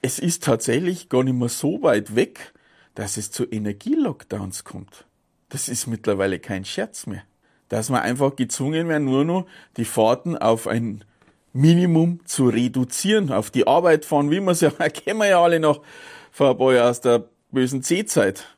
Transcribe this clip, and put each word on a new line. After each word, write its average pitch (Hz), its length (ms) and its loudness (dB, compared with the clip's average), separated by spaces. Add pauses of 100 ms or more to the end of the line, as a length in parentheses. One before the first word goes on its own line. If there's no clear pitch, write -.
es - 180 -4
ist - 240 -2
tatsächlich 151 680 -2
gar 127 120 2
nicht 131 140 0
mehr 120 140 -2
so 170 320 -4
weit 107 340 0
weg, - 380 -2 (400)
dass 107 240 -8
es 107 120 -10
zu - 140 -4
Energielockdowns 107 1200 -6
kommt. - 400 -18 (460)
Das - 180 -8
ist 123 180 -8
mittlerweile 98 520 -4
kein 95 260 -10
Scherz - 420 -10
mehr. 98 180 -14 (440)
Dass 110 200 -4
wir 127 140 0
einfach 135 320 0
gezwungen 151 540 -4
werden, 151 160 0
nur 135 200 2
noch 180 220 -4 (300)
die 120 80 -2
Fahrten 110 520 0
auf 113 300 0
ein 113 380 -4 (480)
Minimum 170 720 4
zu - 240 2
reduzieren, 127 800 0
auf 110 200 -2
die - 180 2
Arbeit 160 360 4
fahren, 147 280 0
wie 180 80 0
wir's 180 200 0
ja, 156 100 4
<laughs> 165 180 -4
kennen 214 320 -6
wir 208 80 2
ja 185 120 6
alle 170 200 4
noch 156 200 2 (520)
vor 139 180 2
ein 127 80 0
paar 131 160 4
Jahren 120 160 4
aus 120 100 -4
der 120 280 2 (240)
bösen 131 320 -2
C-Zeit. 170 720 0